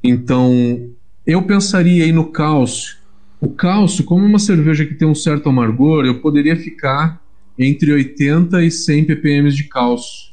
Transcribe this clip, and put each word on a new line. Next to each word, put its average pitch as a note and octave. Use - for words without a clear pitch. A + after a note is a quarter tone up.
Então, B2
eu E3+
pensaria F#3
aí D#3+
no D#3+
cálcio. D3+
O -
cálcio, F#3+
como F#3
é -
uma G#3
cerveja D#3
que -
tem D#3
um D3+
certo D3
amargor, C3
eu B2+
poderia D3
ficar D#3
entre C#3+
oitenta D#3
e E3
cem D#3
ppm D3
de C#3+
cálcio. B2